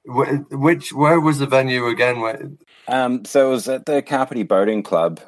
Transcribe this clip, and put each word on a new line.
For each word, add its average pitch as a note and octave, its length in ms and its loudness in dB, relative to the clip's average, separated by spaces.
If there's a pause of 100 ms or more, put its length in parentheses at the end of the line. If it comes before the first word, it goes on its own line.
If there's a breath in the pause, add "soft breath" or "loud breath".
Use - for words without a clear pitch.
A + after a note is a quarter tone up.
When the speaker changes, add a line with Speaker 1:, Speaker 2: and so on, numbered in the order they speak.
Speaker 1:
Wh-, C#3+ 440 -2
which, C#3+ 420 0
where D3+ 260 4
was D3+ 200 2
the C#3+ 80 -2
venue B2+ 400 0
again? A#2+ 340 0
Where A2+ 280 -6 (380 soft breath)
Speaker 2:
Um, B2 380 -2
so C3+ 220 4
it C3 40 0
was B2 160 -2
at C3 180 -6
the C#3+ 160 0
Kapiti C3 420 -2
Boating G#2 400 2
Club, E2+ 440 0